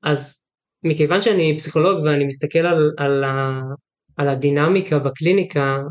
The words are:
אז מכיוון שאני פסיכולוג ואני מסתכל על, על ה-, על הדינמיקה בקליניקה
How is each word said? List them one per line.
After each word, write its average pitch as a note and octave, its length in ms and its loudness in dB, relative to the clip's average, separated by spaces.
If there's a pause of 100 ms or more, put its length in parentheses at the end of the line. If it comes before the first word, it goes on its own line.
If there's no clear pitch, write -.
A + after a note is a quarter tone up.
אז D3 420 -4 (380)
מכיוון D#3+ 380 2
שאני F3 360 2
פסיכולוג D#3+ 480 0
ואני C#3+ 200 2
מסתכל C#3+ 340 -2
על, E3 380 2
על C#3 260 0
ה-, C3+ 380 -2 (560)
על C#3+ 120 0
הדינמיקה D3 720 2
בקליניקה D3 800 0 (140)